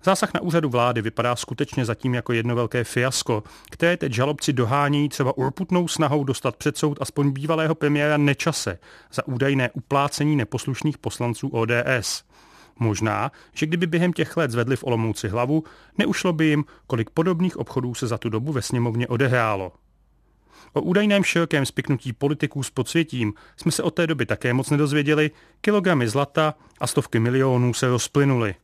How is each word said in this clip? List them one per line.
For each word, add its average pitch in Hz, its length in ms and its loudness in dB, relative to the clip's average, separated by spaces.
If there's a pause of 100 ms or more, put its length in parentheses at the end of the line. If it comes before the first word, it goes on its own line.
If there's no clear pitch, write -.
Zásah 190 280 2
na 170 80 -2
úřadu 160 280 0
vlády 120 320 2
vypadá 120 340 -2
skutečně - 500 -4
zatím 120 280 -2
jako 123 200 -2
jedno 117 220 0
velké 120 280 0
fiasko, 123 600 -2 (260)
které 170 280 2
teď 135 160 -2
žalobci 139 400 0
dohánějí 143 560 2
třeba 135 280 -4
urputnou 170 500 -2
snahou 147 360 0
dostat 131 320 -2
před - 220 -2
soud 147 240 0
aspoň 143 300 0
bývalého 156 440 0
premiéra 147 420 2
Nečase 143 600 0 (340)
za - 140 -4
údajné 135 440 2
uplácení 143 640 0
neposlušných 135 640 -2
poslanců 120 520 -4
O 117 160 0
D 120 200 0
S. 127 380 -2 (560)
Možná, 110 520 0 (220)
že - 120 -2
kdyby 170 220 -2
během 170 260 0
těch - 240 -2
let 147 140 0
zvedli 120 240 0
v - 80 -8
Olomouci 113 440 -2
hlavu, 127 360 0 (340)
neušlo 190 360 0
by 160 120 2
jim, 151 200 2 (220)
kolik 113 220 -2
podobných 170 480 0
obchodů 123 360 -4
se 120 140 -6
za 110 100 -4
tu 117 120 -4
dobu 113 220 -4
ve 131 100 -2
sněmovně 120 460 -2
odehrálo. 117 640 0 (1000)
O 143 80 0
údajném 202 420 2
širokém 160 420 0
spiknutí 131 480 -4
politiků 143 500 -2
s - 60 -6
podsvětím 127 640 -2 (240)
jsme - 140 0
se - 120 -2
od 156 80 0
té 170 160 0
doby 139 180 -2
také 120 280 0
moc 127 160 0
nedozvěděli, 147 600 2 (300)
kilogramy 180 480 2
zlata 143 440 0 (260)
a 131 80 -4
stovky - 320 0
milionů 123 540 2
se 131 140 0
rozplynuly. 123 760 2